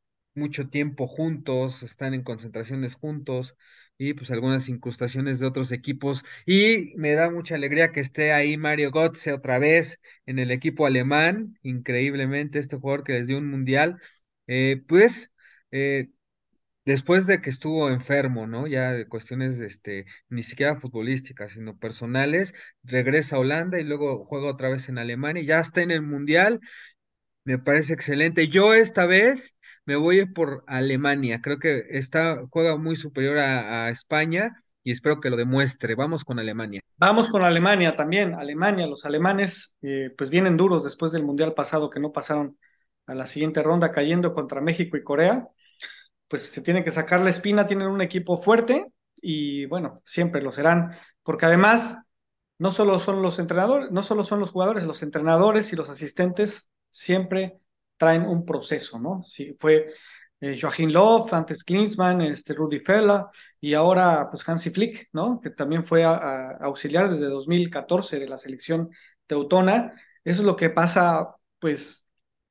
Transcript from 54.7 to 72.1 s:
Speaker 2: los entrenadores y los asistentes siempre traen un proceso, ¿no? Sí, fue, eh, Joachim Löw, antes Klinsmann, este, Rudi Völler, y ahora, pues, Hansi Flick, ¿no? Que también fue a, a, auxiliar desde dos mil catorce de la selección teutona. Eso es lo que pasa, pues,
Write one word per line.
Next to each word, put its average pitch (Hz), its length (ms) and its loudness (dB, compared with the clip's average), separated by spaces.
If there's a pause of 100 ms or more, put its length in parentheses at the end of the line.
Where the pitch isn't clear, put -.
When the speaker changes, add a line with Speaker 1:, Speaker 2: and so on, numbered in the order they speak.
Speaker 2:
los 156 180 -8
entrenadores 165 680 2
y 180 40 -8
los 156 120 -6
asistentes 180 840 -4 (180)
siempre 185 680 -2 (380)
traen 165 260 4
un 170 220 -2
proceso, 139 540 -6
¿no? 180 240 -8
Sí, - 360 -16
fue, 156 340 4 (480)
eh, 139 180 -6
Joachim 156 300 -2
Löw, 214 420 6
antes 160 320 -4
Klinsmann, 180 580 2
este, 147 320 -4
Rudi 147 260 -4
Völler, 202 440 4 (380)
y 147 120 -2
ahora, 165 560 4
pues, - 180 -12
Hansi 170 220 -4
Flick, 220 440 -4
¿no? 233 260 -2
Que - 100 -10
también 160 360 -4
fue 165 180 4
a, 165 80 6
a, 135 460 -4
auxiliar 147 520 0
desde 147 160 -2
dos 139 220 -6
mil 175 220 2
catorce 160 500 -4
de 135 80 -10
la 135 100 -12
selección 165 520 -6 (380)
teutona. 180 640 2 (300)
Eso 175 180 0
es 208 40 4
lo 190 100 4
que 165 140 2
pasa, 170 600 2 (300)
pues, 147 460 -4 (460)